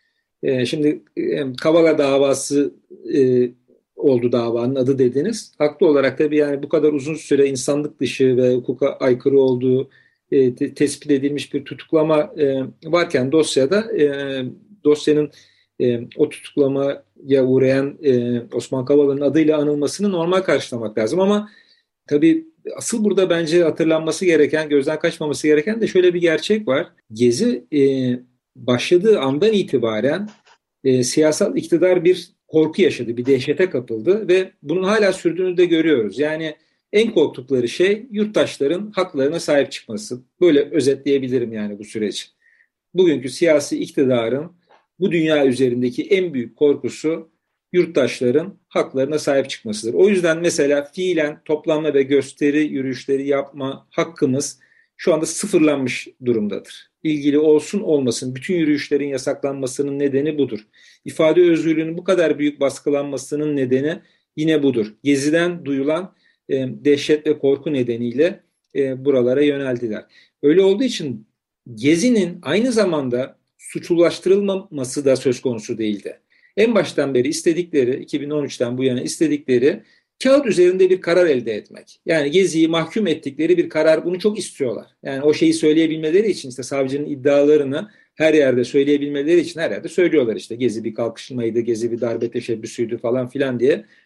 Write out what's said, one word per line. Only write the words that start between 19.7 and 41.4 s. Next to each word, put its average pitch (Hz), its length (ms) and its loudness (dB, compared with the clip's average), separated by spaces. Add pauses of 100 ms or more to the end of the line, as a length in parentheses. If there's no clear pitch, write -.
normal 175 280 0
karşılamak 123 580 -4
lazım. 117 220 0
Ama 208 300 0 (560)
tabii 160 400 2 (300)
asıl 214 280 -4
burada 185 260 2
bence 170 320 2
hatırlanması 160 600 0
gereken, 156 440 2
gözden 147 300 0
kaçmaması 156 480 -4
gereken 151 340 2
de 202 60 0
şöyle 180 280 4
bir 175 60 -2
gerçek 175 480 0
var. 143 200 -2 (240)
Gezi, 123 600 0
e, 147 80 2 (760)
başladığı 170 640 2
andan 147 320 0
itibaren, 139 760 0 (560)
e, 127 200 2
siyasal 156 520 0
iktidar 175 480 0
bir 180 260 0 (180)
korku 156 340 2
yaşadı, 123 340 0
bir 120 100 -6
dehşete 139 440 0
kapıldı 143 580 -2
ve 190 240 0 (100)
bunun 160 200 -2
hala 202 300 2
sürdüğünü 175 440 -2
de 180 80 6
görüyoruz. 156 540 2
Yani 156 360 -4 (400)
en 214 160 4
korktukları 131 580 0
şey 202 420 0
yurttaşların 185 840 -2
haklarına 160 460 -2
sahip 143 320 0
çıkması. 117 480 -12 (200)
Böyle 147 300 4
özetleyebilirim 131 840 0